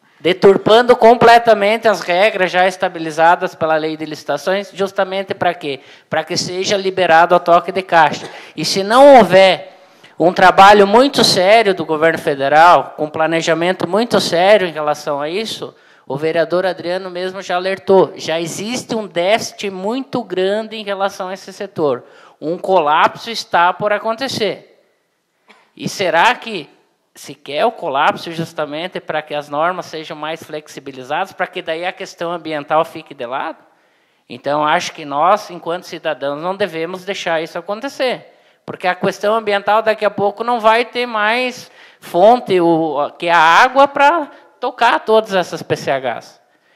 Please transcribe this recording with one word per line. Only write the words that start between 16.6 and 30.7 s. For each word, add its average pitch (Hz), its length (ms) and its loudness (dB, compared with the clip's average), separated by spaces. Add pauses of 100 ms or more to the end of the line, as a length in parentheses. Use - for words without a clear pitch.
Adriano 180 440 -8
mesmo 185 320 -10
já 180 140 -6
alertou, 190 580 0
já 160 240 -6
existe 208 560 -8
um 208 140 -8
déficit 196 640 -4
muito 233 520 -8
grande 202 540 -6
em 220 80 -12
relação 196 460 -8
a 196 40 -10
esse 190 180 -18
setor. 147 520 -4 (360)
Um 160 180 -6
colapso 185 720 0
está 185 440 0
por 208 200 -4
acontecer. 220 920 -6 (920)
E - 120 -10
será 180 480 0
que 196 340 -12 (440)
se - 200 -20
quer 147 320 -4
o 233 40 0
colapso 165 600 -2
justamente 160 640 -8
para 156 220 -8
que 147 140 -14
as 143 140 -8
normas 160 380 -4
sejam 160 300 -14
mais 156 260 -10
flexibilizadas, 147 880 -10